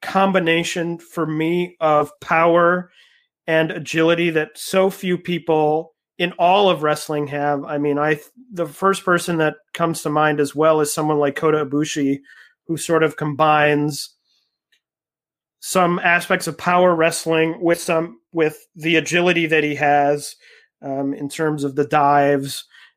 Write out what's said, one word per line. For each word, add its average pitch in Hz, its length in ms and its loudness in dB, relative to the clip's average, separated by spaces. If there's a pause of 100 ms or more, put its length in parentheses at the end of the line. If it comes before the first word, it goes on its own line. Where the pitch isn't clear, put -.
combination 170 960 0
for 165 300 -6
me 170 520 -2
of 151 320 0 (100)
power 170 720 2 (540)
and 160 240 2
agility 165 600 0
that 156 260 -4
so 190 320 0
few 185 280 -4
people 160 760 -2 (240)
in 175 160 -2
all 190 360 4
of 160 120 0
wrestling 151 460 -2
have. 143 380 -2
I 151 120 -6
mean, 143 220 -2
I, 151 200 0 (320)
the 175 140 -6
first 185 380 -2
person 175 340 0
that 151 180 0 (180)
comes 165 280 -2
to 156 80 -6
mind 151 300 2
as 143 160 -2
well 156 240 4
is 151 140 -2
someone 151 260 0
like 143 160 0
Kota 156 300 0
Ibushi, 139 560 -2 (440)
who 165 120 -6
sort 160 260 0
of 156 140 -2
combines 147 920 0 (1500)
some 180 400 0
aspects 175 480 0
of 160 100 -8
power 180 380 2
wrestling 160 680 0
with 170 180 2
some, 165 400 -4 (120)
with 156 340 -2 (100)
the 165 200 -2
agility 165 500 2
that 156 180 2
he 147 120 -2
has, 143 600 0 (460)
um, 139 320 -6
in 143 160 -10
terms 151 340 -2
of 139 120 -6
the 147 100 0
dives 143 800 2 (320)